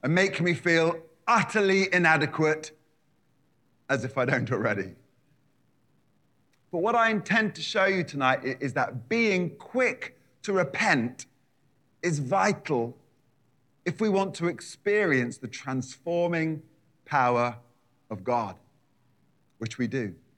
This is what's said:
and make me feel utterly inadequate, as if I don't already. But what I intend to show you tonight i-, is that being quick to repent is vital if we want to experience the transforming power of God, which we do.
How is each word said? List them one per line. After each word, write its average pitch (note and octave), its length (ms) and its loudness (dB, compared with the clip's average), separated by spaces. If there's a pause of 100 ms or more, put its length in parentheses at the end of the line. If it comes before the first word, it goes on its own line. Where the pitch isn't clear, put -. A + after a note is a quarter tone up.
and C#3 120 2
make F#3+ 260 2
me F3 140 2
feel E3 420 2 (320)
utterly G3 640 4
inadequate, D#3 800 2 (1160)
as C#3 120 0
if B2+ 140 -8
I C3 80 0
don't A#2+ 260 -2
already. G2+ 440 -2 (1800)
But F3 60 -2
what G#3+ 160 0
I A3+ 160 4
intend G#3+ 460 0
to - 40 -14
show F#3+ 240 0
you F#3+ 180 2
tonight C3 400 0
i-, C3 180 -4
is C#3 120 -4
that B2+ 380 -4
being G3+ 460 2
quick - 600 -4 (280)
to G3+ 100 -2
repent F3 720 0 (760)
is E3 180 0
vital C#3 760 0 (880)
if - 160 -6
we A3 80 2
want F#3+ 280 0
to E3+ 100 -2
experience F3 920 -2
the A#2+ 120 -12
transforming D#3+ 1120 -4 (420)
power B2 540 0 (500)
of F#2+ 160 -10
God, A2+ 320 -2 (1000)
which A2 180 -10
we B2 100 -2
do. A2 280 -6 (240)